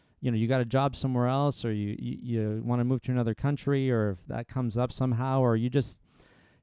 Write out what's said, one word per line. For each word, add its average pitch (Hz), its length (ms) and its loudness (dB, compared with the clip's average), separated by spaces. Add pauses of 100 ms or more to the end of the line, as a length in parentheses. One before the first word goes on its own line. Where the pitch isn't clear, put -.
(220)
you 127 100 -2
know, 113 60 0
you 113 100 2
got 127 140 2
a 120 40 0
job 131 300 0
somewhere 123 320 0
else, 139 380 0
or 113 80 0
you, 104 260 -2
you, 120 220 -6
you 110 420 -2
wanna 120 220 0
move 127 180 0
to 127 80 -2
another 117 220 0
country, 139 580 0
or 107 200 2
if 92 160 -10
that 117 200 -6
comes 120 300 -2
up 123 160 0
somehow, 131 480 0
or 117 160 4
you 120 120 0
just 131 300 0 (640)